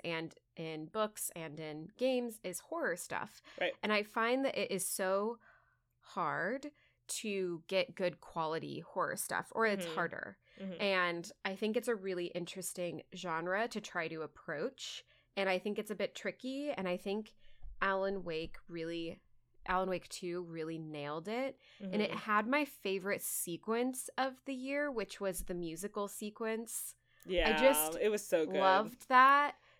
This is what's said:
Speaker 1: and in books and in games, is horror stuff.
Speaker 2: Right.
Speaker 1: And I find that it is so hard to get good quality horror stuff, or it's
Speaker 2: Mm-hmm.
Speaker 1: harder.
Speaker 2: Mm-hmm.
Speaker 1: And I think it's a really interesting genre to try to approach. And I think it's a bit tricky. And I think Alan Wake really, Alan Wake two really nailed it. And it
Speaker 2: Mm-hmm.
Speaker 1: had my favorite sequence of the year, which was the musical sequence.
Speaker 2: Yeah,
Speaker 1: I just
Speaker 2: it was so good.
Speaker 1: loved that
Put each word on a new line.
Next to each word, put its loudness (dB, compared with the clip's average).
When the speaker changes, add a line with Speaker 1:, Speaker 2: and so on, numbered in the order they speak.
Speaker 1:
and -4
in -6
books -4
and -8
in -8
games, 2
is -6
horror -2
stuff. -6
Speaker 2:
Right. 0
Speaker 1:
And 0
I 2
find 2
that -2
it 0
is 0
so 0
hard -2
to -2
get 2
good -2
quality -4
horror -4
stuff, -2
or 2
it's 2
Speaker 2:
Mm-hmm. -4
Speaker 1:
harder. -4
Speaker 2:
Mm-hmm. -6
Speaker 1:
And 2
I -2
think 0
it's 0
a 2
really -2
interesting -6
genre 0
to -6
try -2
to -6
approach. -6
And 2
I 4
think -4
it's -4
a -6
bit -2
tricky. -4
And -2
I 2
think -4
Alan 2
Wake -4
really, -6
Alan 2
Wake -2
two -4
really -6
nailed -6
it. -4
And -2
it 0
Speaker 2:
Mm-hmm. -4
Speaker 1:
had 2
my 4
favorite -2
sequence -2
of 2
the -4
year, -2
which -4
was -2
the -4
musical -4
sequence. -6
Speaker 2:
Yeah, 4
Speaker 1:
I 6
just 6
Speaker 2:
it 4
was 0
so 4
good. 0
Speaker 1:
loved 4
that 10